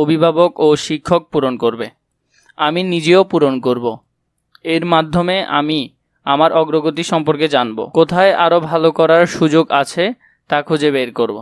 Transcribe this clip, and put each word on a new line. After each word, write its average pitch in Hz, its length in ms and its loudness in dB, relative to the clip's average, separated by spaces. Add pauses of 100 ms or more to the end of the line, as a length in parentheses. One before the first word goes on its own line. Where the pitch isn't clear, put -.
অভিভাবক 160 500 2 (140)
ও - 20 6 (180)
শিক্ষক 165 440 -2
পূরণ 135 280 -2
করবে, 117 300 -4 (680)
আমি 160 260 -2
নিজেও 175 400 2
পূরণ 151 360 0
করব। 123 260 -2 (800)
এর 165 200 -2
মাধ্যমে 175 500 0 (240)
আমি 151 200 -2 (460)
আমার 147 280 2
অগ্রগতি 156 500 0
সম্পর্কে 156 440 -2
জানব। 123 300 -2 (160)
কোথায় 170 380 2 (140)
আরও 170 160 2
ভালো 160 300 0
করার 165 360 4
সুযোগ 160 440 2
আছে 139 320 -2 (460)
তা 147 120 0
খুঁজে 151 300 0
বের 127 220 -2
করব। 107 280 -2